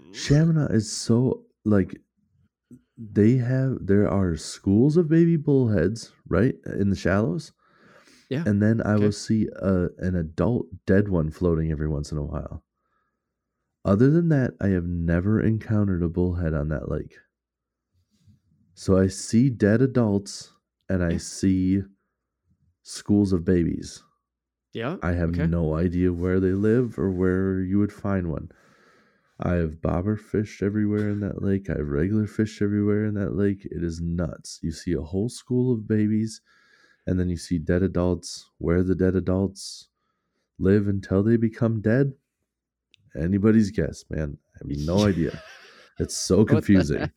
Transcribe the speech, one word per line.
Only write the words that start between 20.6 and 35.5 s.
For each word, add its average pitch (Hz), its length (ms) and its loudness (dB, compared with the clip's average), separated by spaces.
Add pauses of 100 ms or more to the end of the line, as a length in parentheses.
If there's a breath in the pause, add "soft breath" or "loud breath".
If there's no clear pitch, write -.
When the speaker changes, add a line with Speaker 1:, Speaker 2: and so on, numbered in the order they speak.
Speaker 1:
and 92 140 0
I 85 80 0
Speaker 2:
Yeah. 85 60 -2
Speaker 1:
see 95 640 0 (1000)
schools 101 500 0
of 85 120 0
babies. 85 580 -2 (720)
Speaker 2:
Yeah, 123 280 -8
Speaker 1:
I 87 120 -2
have 85 200 -2
Speaker 2:
okay. 85 160 0
Speaker 1:
no 82 260 0
idea 90 380 0
where 90 260 -2
they 95 140 2
live 110 460 0
or 92 120 0
where 95 500 0
you 95 180 0
would 104 140 0
find 95 380 -4
one. 76 180 -10 (880 soft breath)
I 90 160 -2
have 82 260 -4
bobber 90 360 -2
fished - 460 -6
everywhere 104 460 -2
in 104 120 -4
that 98 220 -6
lake. 98 260 -2
I 71 80 -2
have 73 120 -4
regular 95 380 0
fished - 340 -4
everywhere 104 440 0
in 104 100 -4
that 92 200 -4
lake. 101 300 -2
It 85 180 -8
is 82 180 -6
nuts. 85 640 -6
You 85 80 -4
see 85 220 -6
a 69 80 -2
whole 95 280 -4
school 123 440 -2